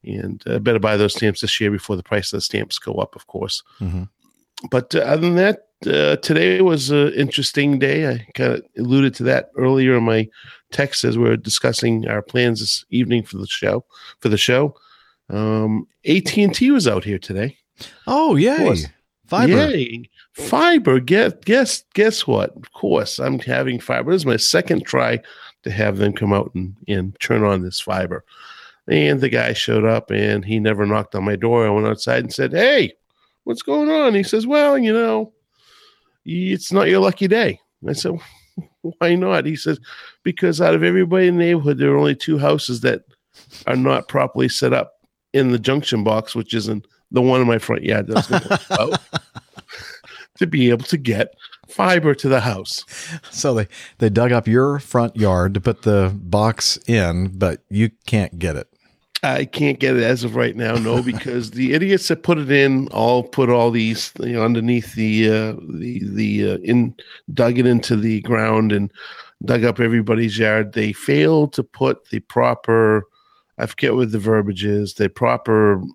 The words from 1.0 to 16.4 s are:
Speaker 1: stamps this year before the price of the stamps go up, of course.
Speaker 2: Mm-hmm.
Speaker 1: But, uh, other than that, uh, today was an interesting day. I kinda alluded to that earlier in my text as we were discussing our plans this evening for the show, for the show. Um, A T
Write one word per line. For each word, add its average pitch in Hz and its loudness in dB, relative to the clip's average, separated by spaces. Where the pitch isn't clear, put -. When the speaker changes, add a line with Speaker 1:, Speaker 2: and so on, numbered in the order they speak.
Speaker 1:
stamps 104 -2
this - -4
year 104 0
before 101 -4
the 90 -8
price 101 -4
of 104 -8
the 107 -6
stamps - -6
go - -8
up, - -6
of - -20
course. 101 -8
Speaker 2:
Mm-hmm. 92 -6
Speaker 1:
But, 127 -2
uh, 170 2
other 151 0
than 175 0
that, 190 2
uh, 147 4
today 180 2
was 151 2
an 147 4
interesting 143 0
day. 143 0
I 120 -4
kinda 123 -2
alluded 131 2
to - -8
that 131 0
earlier 131 2
in 117 2
my 110 2
text - -4
as 117 0
we 120 2
were 113 2
discussing 113 -2
our 107 -4
plans 120 -2
this - -6
evening 117 0
for - -14
the 98 -10
show, 101 -4
for 117 0
the 104 2
show. 135 0
Um, 110 -2
A 170 2
T - 0